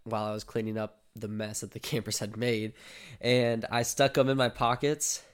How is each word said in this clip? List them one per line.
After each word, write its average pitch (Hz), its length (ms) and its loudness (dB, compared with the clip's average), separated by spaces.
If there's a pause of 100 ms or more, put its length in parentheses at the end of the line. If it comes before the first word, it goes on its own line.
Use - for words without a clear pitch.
while 107 200 -2
I 107 80 -2
was 107 120 -6
cleaning 110 340 -2
up 107 200 -6 (160)
the 107 140 -8
mess 107 320 -6
that 104 120 -10
the 117 80 -12
<laughs> - 100 -8
campers 113 300 -2
had 104 180 -6
made, 110 340 0 (480)
and 120 500 4
I 120 120 2
stuck 135 340 2
'em 135 140 6
in 135 80 4
my 123 100 4
pockets, 131 760 0 (120)